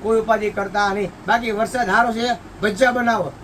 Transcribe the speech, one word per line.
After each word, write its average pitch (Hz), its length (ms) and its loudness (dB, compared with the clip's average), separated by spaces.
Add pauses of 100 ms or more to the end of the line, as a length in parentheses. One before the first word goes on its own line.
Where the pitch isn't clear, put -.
કોઈ 226 160 2
ઉપાધિ 214 300 0
કરતા 196 440 -2
નહીં. 196 180 -2 (160)
બાકી 233 240 2
વરસાદ 226 360 -2
સારો 226 260 2
છે, 233 200 -2 (280)
ભજીયા 214 300 2
બનાવો. 226 400 0 (120)